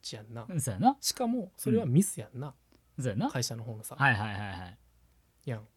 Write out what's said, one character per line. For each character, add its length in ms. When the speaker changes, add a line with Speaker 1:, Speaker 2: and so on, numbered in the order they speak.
Speaker 1:
ち 140
や 60
ん 120
な。 140
Speaker 2:
う 60
ん、 60
そ 100
う 40
や 60
な。 200
Speaker 1:
し 140
か 120
も、 300
そ 140
れ 80
は 80
ミ 160
ス 180
や 120
ん 60
な。 160
Speaker 2:
う 20
ん。 40
そ 40
う 40
や 60
な。 120
Speaker 1:
会 120
社 140
の 80
方 120
の 60
さ。 140
Speaker 2:
は 140
い 40
は 160
い 40
は 20
い 40
は 60
い。 120
Speaker 1:
や 100
ん。 40
Speaker 2:
う 20
ん。 40